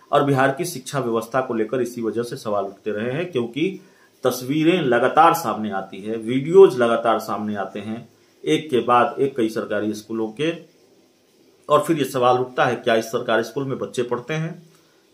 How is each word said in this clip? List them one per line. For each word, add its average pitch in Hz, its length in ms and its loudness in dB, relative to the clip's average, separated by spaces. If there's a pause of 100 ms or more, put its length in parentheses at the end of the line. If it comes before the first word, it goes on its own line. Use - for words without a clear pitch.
(120)
और 143 120 4
बिहार 135 280 2
की 175 120 -6
शिक्षा - 340 -8
व्यवस्था 117 420 -2
को 123 140 -4
लेकर 110 260 -2
इसी 120 220 -6
वजह 110 200 -2
से 113 140 -8
सवाल 101 280 -2
उठते 98 260 -10
रहे 110 220 -4
हैं, 175 200 -6
क्योंकि 131 480 -4 (440)
तस्वीरें 156 580 0
लगातार 131 520 4
सामने 107 360 -4
आती 95 320 -8
है, 110 140 -6
वीडियोज 139 640 6
लगातार 117 400 2
सामने 107 380 -6
आते 98 240 -6
हैं, 110 280 -10 (360)
एक 151 260 -2
के 123 80 2
बाद 120 400 2
एक 135 180 -2
कई 113 120 2
सरकारी 104 460 -4
स्कूलों 110 340 -6
के, 156 260 -4 (1120)
और 147 120 6
फिर 156 180 0
ये 135 60 0
सवाल 123 340 4
उठता 127 260 -2
है, 120 120 0
क्या 113 180 2
इस 113 100 2
सरकारी 113 380 0
स्कूल 139 220 -6
में 127 140 -6
बच्चे 110 240 -4
पढ़ते 120 320 -4
हैं? 160 280 -6 (520)